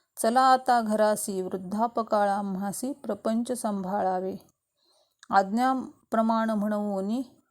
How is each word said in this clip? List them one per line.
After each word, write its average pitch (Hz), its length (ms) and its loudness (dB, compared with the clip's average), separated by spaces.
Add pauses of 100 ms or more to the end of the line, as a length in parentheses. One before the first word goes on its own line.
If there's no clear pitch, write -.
(220)
चला 240 180 4
आता 254 400 4
घरासी, 214 640 0
वृद्धापकाळ 208 840 -2
आम्हासी 196 640 -4
प्रपंच 226 600 -4
सांभाळावे. 190 840 -2 (920)
आज्ञाप्रमाण 226 1200 0
म्हणवोनी 208 720 -2 (280)